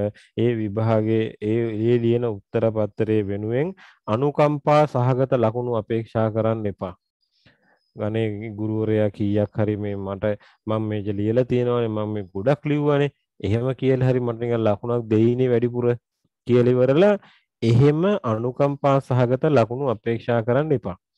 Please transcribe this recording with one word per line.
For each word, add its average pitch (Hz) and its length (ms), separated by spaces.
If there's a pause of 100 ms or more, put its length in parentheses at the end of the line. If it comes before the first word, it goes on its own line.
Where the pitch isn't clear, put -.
(340)
ඒ 113 200
විභාගයේ 110 720 (140)
ඒ, 107 180 (220)
ඒ 120 180
ලියන 117 280
උත්තර 110 440
පත්‍රයේ 107 540
වෙනුවෙන් 110 500 (300)
අනුකම්පා 147 800
සහගත 131 500
ලකුණු 120 400
අපේක්ෂා 110 540
කරන්න 110 360
එපා. 95 280 (1000)
අනේ 110 300 (240)
ගුරුවරයා 107 600
කීයක් 104 440
හරි 107 240
මේ 101 180
මට 98 300 (380)
මම 110 200
මේක 107 240
ලියලා 107 380
තියෙනවානේ 120 440
මම 107 220
මේ 104 140
ගොඩක් 104 380
ලිව්වනේ 147 460 (300)
එහෙම 117 320
කියලා 127 380
හරි 127 100
මට 117 200
නිකන් 120 220
ලකුණක් 113 460
දෙයිනේ 120 420
වැඩිපුර 120 380 (600)
කියලා 123 260
ඉවරලා 139 400 (500)
එහෙම 139 380 (200)
අනුකම්පා 135 800
සහගත 127 480
ලකුණු 127 420
අපේක්ෂා 117 540
කරන්න 135 300
එපා. 95 240 (200)